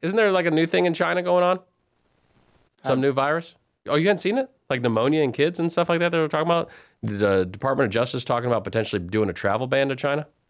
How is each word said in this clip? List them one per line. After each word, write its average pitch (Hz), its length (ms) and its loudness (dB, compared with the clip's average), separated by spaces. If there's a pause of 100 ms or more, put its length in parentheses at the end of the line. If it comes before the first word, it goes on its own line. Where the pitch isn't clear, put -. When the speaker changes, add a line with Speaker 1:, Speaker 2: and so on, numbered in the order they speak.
Speaker 1:
Isn't 190 140 -2
there, 208 160 4
like, 180 140 2
a 170 40 2
new 160 160 2
thing 180 200 2
in 165 80 0
China 175 280 -2
going 180 220 2
on? 185 160 0 (1200)
Some 135 120 0
Speaker 2:
Um, 131 60 0
Speaker 1:
new 139 120 2
virus? 147 420 -2 (320)
Oh, 147 80 -2
you 160 140 2
hadn't 202 120 2
seen 208 180 -2
it? 269 120 -4 (180)
Like 131 140 -2
pneumonia 123 400 2
in 131 80 0
kids 160 300 -2
and 165 100 0
stuff 170 180 0
like 170 120 0
that 175 100 0
they 170 80 0
were 156 80 2
talking 156 220 -2
about? 170 220 0 (340)
The, 104 240 0
uh, 95 160 4
Department 127 420 -2
of 98 60 -2
Justice 120 320 -2
talking 123 240 -2
about 110 160 0
potentially 110 340 -2
doing 98 320 0
a - 20 -8
travel 107 360 -2
ban 135 220 2
to 135 40 -4
China? 143 320 -4 (240)